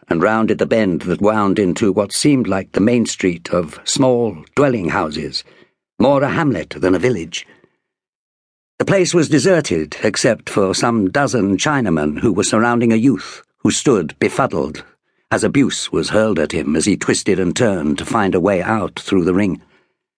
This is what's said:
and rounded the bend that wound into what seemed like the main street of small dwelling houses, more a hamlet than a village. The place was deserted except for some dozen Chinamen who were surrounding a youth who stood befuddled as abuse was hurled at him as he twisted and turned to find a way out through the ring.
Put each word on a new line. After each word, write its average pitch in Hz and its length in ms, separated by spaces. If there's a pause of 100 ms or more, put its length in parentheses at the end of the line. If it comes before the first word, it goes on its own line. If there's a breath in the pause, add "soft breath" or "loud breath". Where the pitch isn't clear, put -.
and 82 120
rounded 107 360
the - 80
bend 95 380
that 87 180
wound 101 360
into 98 340
what 101 200
seemed 135 340
like 95 280
the 98 80
main 117 240
street 87 460
of 85 340
small 120 580 (100)
dwelling 120 360
houses, 76 560 (520 soft breath)
more 135 240
a 139 80
hamlet 117 420
than 92 220
a 90 60
village. 85 480 (1300 soft breath)
The - 60
place 180 280
was 160 160
deserted 147 760
except 110 460
for 95 260
some 113 340
dozen 107 480
Chinamen 87 600
who 117 140
were 92 100
surrounding 117 480
a 113 60
youth - 460 (160)
who - 120
stood 98 480
befuddled 95 640 (480)
as 113 100
abuse - 480
was 82 200
hurled 107 280
at 76 140
him 78 240
as 80 100
he 98 120
twisted 104 420
and 90 160
turned 82 420
to 85 80
find 98 300
a 92 60
way 95 200
out 92 380
through 95 240
the 90 100
ring. 92 280 (560 soft breath)